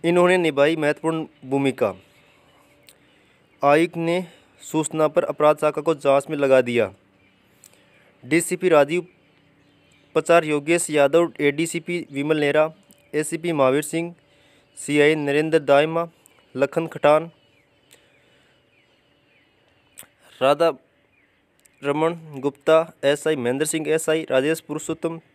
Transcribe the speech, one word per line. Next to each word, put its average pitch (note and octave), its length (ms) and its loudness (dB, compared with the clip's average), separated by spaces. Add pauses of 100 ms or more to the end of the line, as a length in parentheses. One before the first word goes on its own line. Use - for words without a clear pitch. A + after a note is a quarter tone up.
इन्होंने F3 320 2
निभाई D#3 400 0
महत्वपूर्ण D#3+ 500 -4 (180)
भूमिका। C3 500 -2 (1700)
आयुक्त D#3+ 320 2
ने E3+ 300 -4 (340)
सूचना D#3 480 -2
पर - 160 0
अपराध D3+ 340 2
शाखा D3+ 220 -2
को D#3+ 140 -2
जांच C#3 360 0
में D#3 60 -6
लगा C3+ 240 4
दिया। A#2 340 -2 (1300)
डीसीपी E3+ 440 -2
राजीव D#3+ 380 2 (1080)
पचार, E3 300 4
योगेश D3+ 460 -2
यादव, D3 500 4
एडीसीपी D#3+ 720 -4
विमल D3+ 280 -2
नेहरा, D3+ 340 0 (400)
एसीपी D#3+ 380 -6
महावीर C#3 300 2
सिंह, E3+ 320 -8 (640)
सीआई D3 380 2
नरेंद्र D3+ 440 0
दाइमा, D#3 500 2 (480)
लखन C#3+ 300 -2
खटान, D#3 440 0 (3000)
राधा D3 260 2 (1160)
रमन D#3 560 -4
गुप्ता, D#3+ 520 0 (120)
एसआई D3 320 0
महेंद्र C3 300 -2
सिंह, D#3 220 -6
एसआई D#3+ 420 -2
राजेश C#3 300 0
पुरुषोत्तम D#3+ 600 -8 (140)